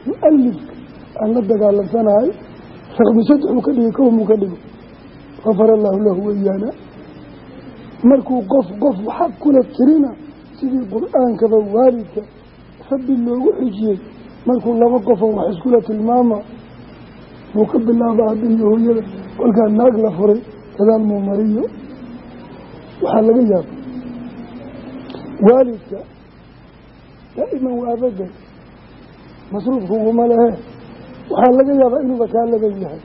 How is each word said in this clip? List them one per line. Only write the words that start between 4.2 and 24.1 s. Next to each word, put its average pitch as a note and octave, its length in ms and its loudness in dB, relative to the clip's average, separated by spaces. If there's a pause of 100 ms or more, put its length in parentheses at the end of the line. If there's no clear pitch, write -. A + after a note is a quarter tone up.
ka G#3+ 100 4
dhigo. G3 220 -4 (800)
Ghafara A3 360 2
Allahu G#3 260 0
lahu G3 220 0
wa G#3 120 -4
iyaana. G3 360 -4 (1300)
Markuu B3+ 480 4
qof, B3 200 0 (120)
qof C4 160 0 (100)
xaq D#4+ 320 -4
kula C4+ 260 4
tirina, C#4 480 2 (420)
sidii B3+ 360 -4
Qur'aankaba A3+ 680 0 (120)
waalidka A3+ 520 0 (600)
Rabbi C4 340 -4
loogu A#3+ 380 0
xujiyey, G#3+ 440 -2 (460)
markuu A#3 300 -2
laba A#3+ 260 2
qof G3 220 0
oo A3 140 0
wax G3 140 -4
iskula A#3 320 0
tilmaama, A3+ 560 0 (1120)
buu G#3+ 160 2
ka - 120 -2
bilaaba A#3 460 2
aabbihi A3 320 0
iyo A3 100 0
hooyada. A3+ 380 2 (300)
Kolkaa A3 360 2
naag A3+ 280 4
la A3 140 0
furay, G#3 300 2 (320)
gadaal A3 300 2
muu G#3 180 -2
mariyo. G#3 420 -2 (1300)
Waxaa - 260 0
laga A3+ 200 4
yaabaa F3+ 380 0 (1600)